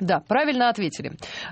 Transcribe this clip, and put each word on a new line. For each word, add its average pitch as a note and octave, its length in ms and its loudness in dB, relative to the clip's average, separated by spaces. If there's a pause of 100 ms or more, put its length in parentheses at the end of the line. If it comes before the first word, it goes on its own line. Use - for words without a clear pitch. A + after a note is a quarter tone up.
Да, F3 260 4
правильно B3 440 2
ответили. E3 420 -4 (400)